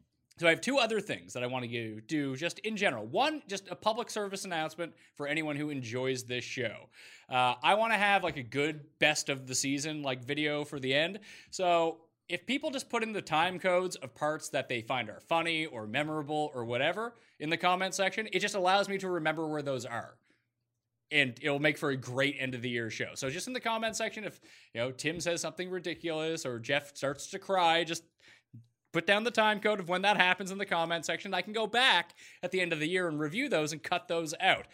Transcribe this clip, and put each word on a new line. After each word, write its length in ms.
So 80
I 20
have 120
two 180
other 200
things 340
that 100
I 40
wanna 200
do, 340
do 340
just 240
in 160
general. 300
One, 420
just 220
a 60
public 340
service 360
announcement 480
for 120
anyone 280
who 140
enjoys 540
this 200
show. 460
Uh, 320
I 140
wanna 220
have, 260
like, 140
a 60
good 380
best 320
of 160
the 80
season, 480
like, 220
video 400
for 160
the 140
end. 260
So 480
if 180
people 240
just 180
put 140
in 100
the 80
time 380
codes 380
of 180
parts 340
that 180
they 140
find 280
are 100
funny 480
or 180
memorable 720
or 100
whatever 500
in 120
the 60
comment 360
section, 400
it 60
just 160
allows 340
me 80
to 120
remember 380
where 140
those 240
are. 320
And 320
it'll 160
make 180
for 140
a 60
great 420
end 160
of 80
the 60
year 200
show. 240
So 160
just 160
in 80
the 60
comment 360
section, 280
if, 180
you 80
know, 100
Tim 280
says 220
something 280
ridiculous 720
or 140
Jeff 380
starts 320
to 120
cry, 440
just 200
put 140
down 160
the 80
time 280
code 200
of 100
when 140
that 140
happens 340
in 80
the 80
comment 360
section. 300
I 80
can 100
go 140
back 480
at 80
the 100
end 100
of 80
the 80
year 200
and 120
review 300
those 240
and 80
cut 260
those 320
out. 340